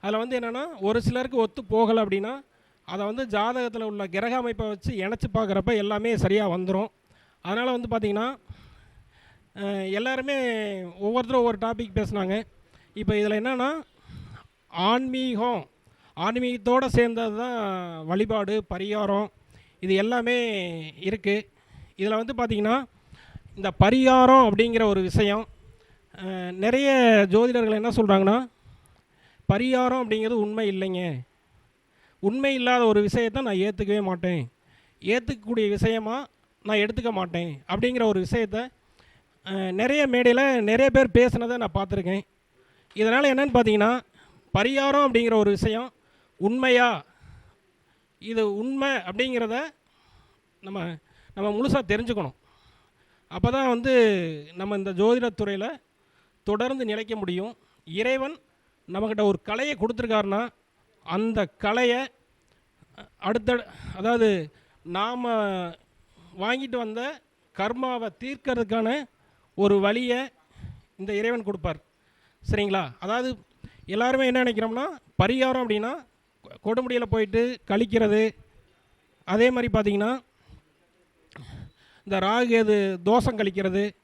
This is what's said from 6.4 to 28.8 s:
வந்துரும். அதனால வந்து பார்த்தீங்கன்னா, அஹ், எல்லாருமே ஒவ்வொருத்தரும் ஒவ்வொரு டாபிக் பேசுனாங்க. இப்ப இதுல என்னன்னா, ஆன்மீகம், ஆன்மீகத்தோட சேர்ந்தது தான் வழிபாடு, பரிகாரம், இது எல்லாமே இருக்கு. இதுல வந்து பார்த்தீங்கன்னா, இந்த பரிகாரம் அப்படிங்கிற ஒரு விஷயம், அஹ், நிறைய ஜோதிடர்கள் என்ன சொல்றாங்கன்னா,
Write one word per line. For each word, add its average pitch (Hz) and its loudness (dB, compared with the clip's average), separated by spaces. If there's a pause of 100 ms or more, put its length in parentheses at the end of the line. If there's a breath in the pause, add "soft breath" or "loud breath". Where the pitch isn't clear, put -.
வந்துரும். 185 -2 (560 soft breath)
அதனால 226 -2
வந்து 240 -4
பார்த்தீங்கன்னா, 220 -2 (1160 soft breath)
அஹ், 196 -6
எல்லாருமே 262 -4 (600)
ஒவ்வொருத்தரும் 240 0
ஒவ்வொரு 233 0
டாபிக் 226 -6
பேசுனாங்க. 202 -2 (580 soft breath)
இப்ப 208 0
இதுல 208 0
என்னன்னா, 254 -2 (960 loud breath)
ஆன்மீகம், 240 -2 (480 soft breath)
ஆன்மீகத்தோட 247 0
சேர்ந்தது 233 0
தான் 190 -6
வழிபாடு, 208 -2
பரிகாரம், 202 -2 (520 soft breath)
இது 190 0
எல்லாமே 233 0 (640)
இருக்கு. 202 -2 (480 soft breath)
இதுல 214 -2
வந்து 254 -8
பார்த்தீங்கன்னா, 226 0 (720 loud breath)
இந்த 190 -4
பரிகாரம் 254 8
அப்படிங்கிற 226 4
ஒரு 196 2
விஷயம், 208 0 (680 soft breath)
அஹ், 185 -8
நிறைய 233 2 (420)
ஜோதிடர்கள் 220 4
என்ன 226 -2
சொல்றாங்கன்னா, 202 4 (1080 soft breath)